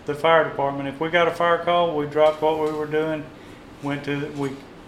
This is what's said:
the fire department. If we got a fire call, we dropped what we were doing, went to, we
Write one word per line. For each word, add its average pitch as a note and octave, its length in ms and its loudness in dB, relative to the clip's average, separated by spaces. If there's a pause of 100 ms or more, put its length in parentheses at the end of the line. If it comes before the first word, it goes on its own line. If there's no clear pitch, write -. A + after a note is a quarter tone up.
the D3 100 -4
fire D#3+ 300 4
department. C#3 440 -4
If C3+ 120 -10
we D#3+ 80 -2
got E3+ 200 4
a - 20 2
fire E3+ 280 2
call, E3+ 380 0
we D3 100 -2
dropped D3+ 360 2
what D#3 160 0
we D#3 140 -2
were D3+ 140 -4
doing, D#3 380 -2 (580)
went C#3 220 -6
to, C#3+ 320 -4
we C#3 140 -4 (380)